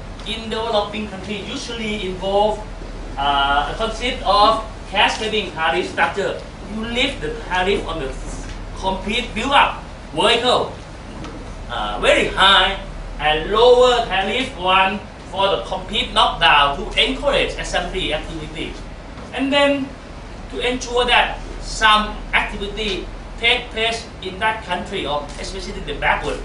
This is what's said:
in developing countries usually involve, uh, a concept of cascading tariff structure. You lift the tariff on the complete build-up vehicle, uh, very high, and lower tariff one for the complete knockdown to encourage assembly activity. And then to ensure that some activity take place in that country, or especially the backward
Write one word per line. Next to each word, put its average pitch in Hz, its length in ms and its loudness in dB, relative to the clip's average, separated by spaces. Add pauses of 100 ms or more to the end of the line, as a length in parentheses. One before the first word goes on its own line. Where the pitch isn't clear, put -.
(280)
in 220 220 -6
developing 214 600 0
countries 196 400 -8
usually 214 580 -4
involve, 196 560 2 (540)
uh, 143 560 4
a - 40 -8
concept 220 460 -2
of 208 400 6 (260)
cascading 208 640 0
tariff 165 380 0
structure. - 500 0 (320)
You 220 140 -6
lift 247 340 -2
the 156 140 -4 (180)
tariff 185 360 0
on 160 120 -4
the 135 140 -4 (640)
complete 208 580 -2
build-up 269 480 2 (300)
vehicle, 208 580 2 (1000)
uh, 107 300 -4
very 247 280 4
high, 190 520 6 (400)
and 156 320 0
lower 247 540 8
tariff 208 500 -2
one 202 440 2 (280)
for 190 220 2
the 165 140 0
complete 220 500 -4
knockdown - 640 4
to - 80 -4 (100)
encourage 262 640 2
assembly 175 540 -4
activity. 151 580 -6 (640)
And 269 180 0
then 285 380 4 (640)
to - 120 -6
ensure 247 400 0
that - 360 2 (200)
some 214 560 4 (160)
activity 202 760 -2 (320)
take 240 320 2
place 226 360 -2 (140)
in 185 180 -8
that 220 240 0
country, 180 420 -4
or 143 220 -2 (140)
especially 185 400 -8
the 147 180 -6
backward - 460 0